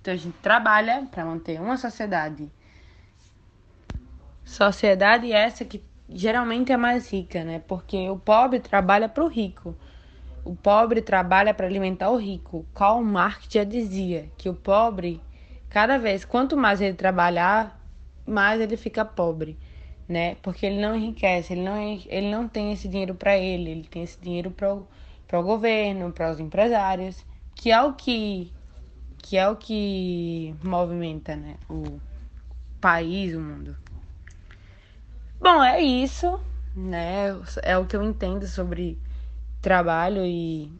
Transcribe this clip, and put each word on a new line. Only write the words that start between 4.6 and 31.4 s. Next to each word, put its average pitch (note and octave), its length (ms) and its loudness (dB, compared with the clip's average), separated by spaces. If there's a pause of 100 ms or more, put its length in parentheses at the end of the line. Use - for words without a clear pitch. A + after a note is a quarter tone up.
essa A3 320 2
que - 180 -12 (260)
geralmente A#3 640 0
é C4 60 6
mais A#3+ 360 0
rica, F3+ 300 -4
né? E3 240 -6
Porque F#3 420 -4
o G3 80 -4
pobre A#3 440 4
trabalha G3+ 480 4
pro D4 180 0
rico. F#3+ 500 -4 (680)
O F3+ 100 -8
pobre A3 480 4
trabalha F#3+ 500 4
pra G3 140 -2
alimentar F#3+ 440 0
o B3+ 60 4
rico. F#3+ 560 -6
Karl A3 300 4
Marx G3+ 480 0
já G#3 140 4
dizia F#3+ 760 -4
que - 100 -6
o F3+ 60 -4
pobre, F#3 680 2 (480)
cada A#3 300 4
vez, G3+ 260 0
quanto C4+ 320 2
mais G#3 240 4
ele F#3+ 140 0
trabalhar, F#3 840 2 (480)
mais G#3+ 360 2
ele A3 160 -2
fica A3 280 -4
pobre, D#3+ 540 -4 (500)
né? E3+ 280 0
Porque - 280 -6
ele G3+ 160 0
não G#3+ 140 0
enriquece, G3+ 580 0
ele F3+ 100 -2
não G3 140 -4
en-, G#3 300 -8
ele G3+ 240 -2
não A3 160 -4
tem - 260 -4
esse G3 140 -8
dinheiro F#3+ 300 -4
pra G3+ 200 4
ele, F3+ 340 -2
ele D#3+ 180 -10
tem E3+ 160 -10
esse - 160 -16
dinheiro F3 320 -6
pro, G3 340 -4 (400)
pro F3 160 0
governo, G#3 680 0
pros E3 260 -4
empresários, F#3+ 880 0 (260)
que - 200 0
é A3+ 100 6
o C#4 120 2
que, G#3 580 -4 (680)
que - 180 -4
é F#3+ 120 4
o A3 80 0
que F3+ 1040 -4
movimenta, E3+ 720 -4
né, D3 220 -12 (120)